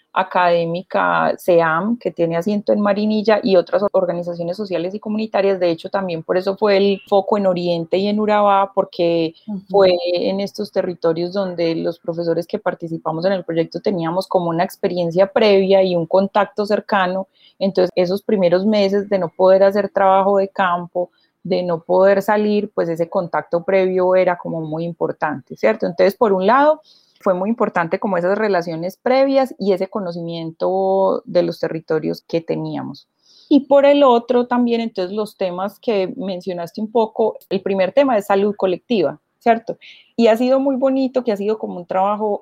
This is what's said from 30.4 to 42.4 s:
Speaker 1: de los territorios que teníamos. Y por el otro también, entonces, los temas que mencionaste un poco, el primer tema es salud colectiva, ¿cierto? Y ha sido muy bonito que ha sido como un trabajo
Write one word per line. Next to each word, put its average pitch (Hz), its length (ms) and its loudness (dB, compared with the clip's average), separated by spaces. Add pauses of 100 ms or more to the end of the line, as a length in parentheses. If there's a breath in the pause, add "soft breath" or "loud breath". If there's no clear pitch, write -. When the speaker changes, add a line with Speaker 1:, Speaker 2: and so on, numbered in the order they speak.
Speaker 1:
de 175 180 0
los 170 160 -6
territorios 160 680 -6
que 170 140 -4
teníamos. 151 680 -8 (380 soft breath)
Y 285 200 2
por 277 180 6
el 285 180 6
otro 247 440 2
también, 240 340 0
entonces, 196 320 -6
los 214 220 -6
temas 190 440 -6
que 196 360 -2
mencionaste 180 640 -8
un 214 120 -8
poco, 220 460 0 (120)
el 196 120 -2
primer 190 300 -2
tema 269 260 2
es 196 80 -2
salud 202 300 0
colectiva, 180 640 -2 (180)
¿cierto? 226 400 -2 (380 loud breath)
Y 233 120 4
ha 220 100 4
sido 254 220 2
muy 269 160 0
bonito 262 480 0
que 240 80 -2
ha 196 60 -2
sido 214 220 -4
como 202 180 -10
un 175 80 -12
trabajo 202 560 -2